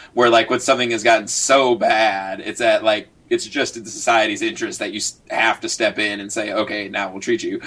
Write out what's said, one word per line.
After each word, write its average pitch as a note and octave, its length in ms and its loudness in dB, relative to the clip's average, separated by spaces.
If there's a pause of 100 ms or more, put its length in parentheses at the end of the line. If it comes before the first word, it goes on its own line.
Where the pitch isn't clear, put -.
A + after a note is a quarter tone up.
(160)
where, A#2+ 140 4
like, A2+ 200 4
when B2+ 100 0
something B2 300 0
has A2+ 140 -2
gotten A2 240 4
so C3+ 480 2
bad, G2+ 640 0
it's G#2 220 -6
at, A2 220 4
like, G#2+ 260 2 (200)
it's A#2 160 0
just B2+ 320 -4
in A2+ 60 -12
the G2+ 80 -14
society's G#2+ 500 0
interest G#2+ 380 -4
that G#2 120 -6
you G#2 60 -8
s-, - 220 -8 (100)
have A2+ 320 0
to A2+ 80 -6
step G#2+ 300 -2
in G2+ 200 -2
and G2+ 140 -12
say, G#2+ 180 -4
"Okay, G#2 380 -4
now G2+ 220 -4
we'll F#2+ 100 -12
treat A#2 220 -2
you." F#2+ 240 -4